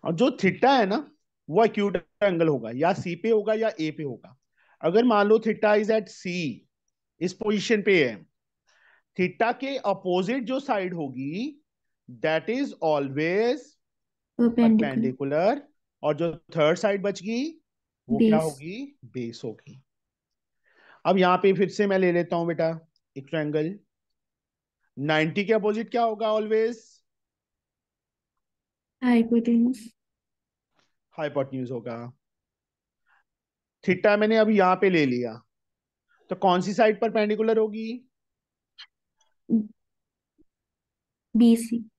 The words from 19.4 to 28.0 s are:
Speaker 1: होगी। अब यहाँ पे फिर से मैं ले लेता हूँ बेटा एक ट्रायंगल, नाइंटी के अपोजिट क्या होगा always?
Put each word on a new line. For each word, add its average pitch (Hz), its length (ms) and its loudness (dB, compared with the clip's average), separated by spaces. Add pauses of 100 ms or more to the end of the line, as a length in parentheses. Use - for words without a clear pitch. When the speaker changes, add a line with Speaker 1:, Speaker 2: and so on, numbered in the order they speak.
Speaker 1:
होगी। 131 360 -14 (1200)
अब 190 140 4
यहाँ 180 200 4
पे 190 140 4
फिर 185 160 2
से 208 180 -2
मैं 190 120 0
ले 185 140 2
लेता 175 240 -2
हूँ 170 100 -2
बेटा 165 220 -2 (480)
एक 135 120 -16
ट्रायंगल, 156 500 -4 (1160)
नाइंटी 156 480 -2
के 208 80 0
अपोजिट 214 380 -2
क्या 233 120 0
होगा 220 260 -2
always? 220 480 -2 (2250)